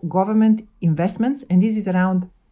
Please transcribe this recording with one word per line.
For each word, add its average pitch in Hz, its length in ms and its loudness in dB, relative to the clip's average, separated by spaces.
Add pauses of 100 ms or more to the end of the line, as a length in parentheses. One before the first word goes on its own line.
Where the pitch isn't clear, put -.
government 214 600 2 (140)
investments, 185 680 -2
and 185 140 4
this 220 160 0
is 196 100 -4
around, 185 400 0 (240)